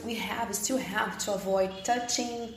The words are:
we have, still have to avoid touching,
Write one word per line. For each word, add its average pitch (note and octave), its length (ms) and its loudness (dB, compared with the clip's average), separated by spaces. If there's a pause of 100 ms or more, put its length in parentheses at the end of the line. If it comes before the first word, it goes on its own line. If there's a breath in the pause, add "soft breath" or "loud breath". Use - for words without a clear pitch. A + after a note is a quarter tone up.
we A#3 80 -2
have, G#3+ 400 -2
still C4 240 2
have G#3 400 0
to G3+ 160 0
avoid F#3+ 340 4 (140)
touching, A#3+ 720 0